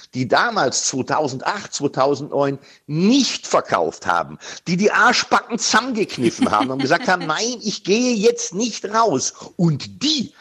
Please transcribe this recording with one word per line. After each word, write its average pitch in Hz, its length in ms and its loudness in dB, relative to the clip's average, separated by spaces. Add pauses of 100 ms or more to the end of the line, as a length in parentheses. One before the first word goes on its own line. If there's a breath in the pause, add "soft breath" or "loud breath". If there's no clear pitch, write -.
(120 loud breath)
die 127 160 -4
damals 170 560 2
zweitausendacht, 135 880 -4
zweitausendneun 139 840 -2 (280 soft breath)
nicht 202 600 2
verkauft 90 580 0
haben, 80 320 0 (300 loud breath)
die 175 100 0
die 202 160 2
Arschbacken 214 680 2
zusammengekniffen 220 920 0
haben 131 200 2
und 135 120 -4
gesagt 160 260 0
haben, 180 180 2
<laughs> - 0 -
„Nein, 202 360 -2
ich - 220 -6
gehe 240 320 2
jetzt 233 360 2
nicht 214 320 -4
raus.“ 208 480 0 (240 loud breath)
Und 135 460 0
die, 294 380 -2